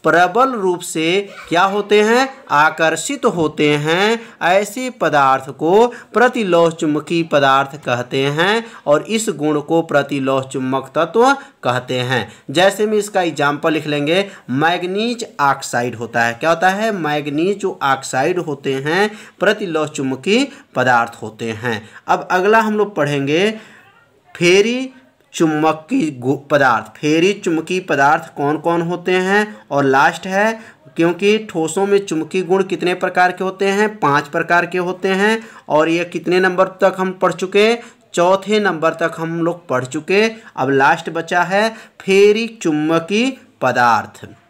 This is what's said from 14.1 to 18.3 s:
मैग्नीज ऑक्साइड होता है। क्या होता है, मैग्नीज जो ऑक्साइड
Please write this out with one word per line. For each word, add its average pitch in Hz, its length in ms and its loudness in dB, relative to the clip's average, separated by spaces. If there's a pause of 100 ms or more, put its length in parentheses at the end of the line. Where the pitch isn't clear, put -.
मैग्नीज 180 760 -2 (160)
ऑक्साइड 131 540 -2
होता 117 280 -2
है। 117 100 0
क्या 147 160 -2
होता 170 200 2
है, 214 220 -2
मैग्नीज 151 680 -2
जो 190 240 -4
ऑक्साइड 135 560 -2